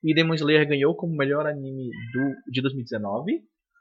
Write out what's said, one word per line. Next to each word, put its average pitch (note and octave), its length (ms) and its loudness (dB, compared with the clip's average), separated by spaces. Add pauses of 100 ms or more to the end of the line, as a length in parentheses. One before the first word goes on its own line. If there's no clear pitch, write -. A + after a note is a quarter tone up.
E D#3 140 2
Demon E3 200 4
Slayer D3+ 320 4
ganhou D3 280 2
como E3+ 200 -4
melhor C#3+ 300 0
anime C3+ 440 -6 (240)
do, C3 380 -2
de B2+ 100 -2
dois C3+ 120 0
mil C3+ 80 -6
e A2+ 40 -8
dezenove, A#2+ 560 -4 (400)